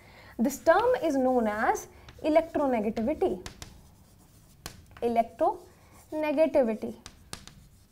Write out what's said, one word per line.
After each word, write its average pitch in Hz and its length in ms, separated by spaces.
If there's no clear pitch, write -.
This 262 200
term 427 440
is 302 140
known 254 320
as 226 400
electronegativity. 285 1120
Electronegativity. 269 1900